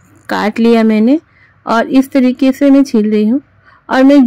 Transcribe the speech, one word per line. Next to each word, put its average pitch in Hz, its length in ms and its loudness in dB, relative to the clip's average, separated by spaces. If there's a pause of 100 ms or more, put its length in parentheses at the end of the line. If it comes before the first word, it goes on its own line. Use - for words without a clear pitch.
(300)
काट 202 300 -6
लिया 233 240 2
मैंने 220 360 0 (460)
और 226 240 -2
इस 262 220 0
तरीके 254 400 0
से 285 200 0
मैं 277 120 4
छील 214 280 -2
रही 214 160 -2
हूँ। 247 120 -2 (500)
और 262 140 0
मैं 277 120 4 (120)